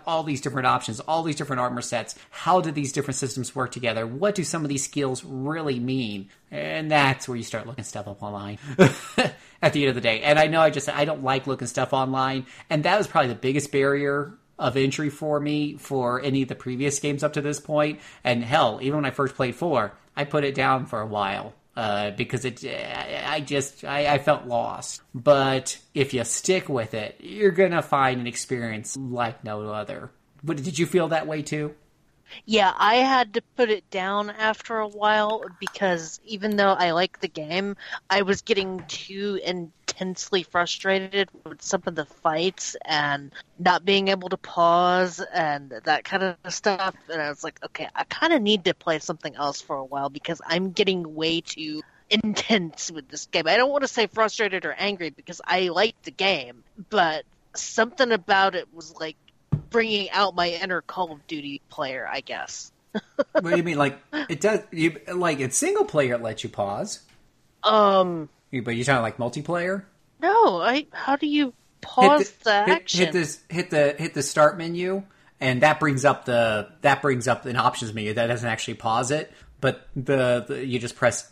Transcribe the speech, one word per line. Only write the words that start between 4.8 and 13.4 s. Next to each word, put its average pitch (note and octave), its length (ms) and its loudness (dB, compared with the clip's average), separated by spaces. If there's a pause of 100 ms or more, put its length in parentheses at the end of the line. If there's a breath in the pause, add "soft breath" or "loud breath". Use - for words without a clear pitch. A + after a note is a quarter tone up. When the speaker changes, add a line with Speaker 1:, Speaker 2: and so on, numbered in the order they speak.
Speaker 1:
skills C3+ 400 -2
really C#3 520 -4
mean? A#2+ 520 -4 (200 soft breath)
And D#3 400 -6
that's C#3 380 4
where B2 80 -6
you A2+ 80 -6
start A2 240 -8
looking A2+ 160 -10
stuff G#2 240 -12
up G2+ 160 -12
online G#2 440 -8
<laughs> C3 100 -10 (840 loud breath)
at D#3+ 120 4
the D3 80 2
end C#3 80 4
of B2 60 2
the B2 60 -4
day. A2 200 2
And D3 180 6
I D#3 80 6
know D#3+ 140 4
I D#3 80 8
just D3 160 -4
said C#3 100 -4
I D3 80 0
don't C3+ 200 -2
like C3+ 240 -2
looking B2+ 200 -4
stuff C3 240 -2
online. C3 540 0 (240 loud breath)
And D3+ 140 0
that F3+ 140 4
was G#3 100 0
probably C#3 220 2
the A#2 60 -6
biggest C3+ 380 -2